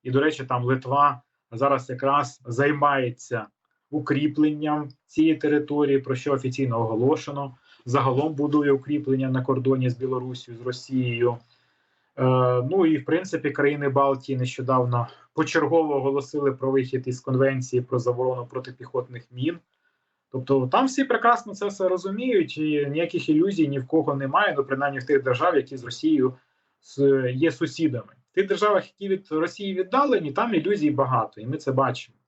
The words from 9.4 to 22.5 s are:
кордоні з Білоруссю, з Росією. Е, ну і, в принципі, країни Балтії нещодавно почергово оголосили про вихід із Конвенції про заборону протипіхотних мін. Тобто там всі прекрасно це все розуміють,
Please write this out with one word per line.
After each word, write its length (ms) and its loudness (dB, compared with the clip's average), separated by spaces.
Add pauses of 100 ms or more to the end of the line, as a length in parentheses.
кордоні 480 0
з 60 -6
Білоруссю, 580 -6
з 120 -12
Росією. 720 -2 (800)
Е, 60 0 (460)
ну 160 4
і, 120 4
в 60 -6
принципі, 460 -2
країни 380 0
Балтії 500 0
нещодавно 680 0 (260)
почергово 640 2
оголосили 560 0
про 180 -4
вихід 360 0
із 140 -6
Конвенції 640 0
про 160 -2
заборону 480 -2
протипіхотних 840 -10
мін. 280 -4 (760)
Тобто 340 0
там 200 2
всі 180 0
прекрасно 500 2
це 120 -4
все 220 0
розуміють, 680 0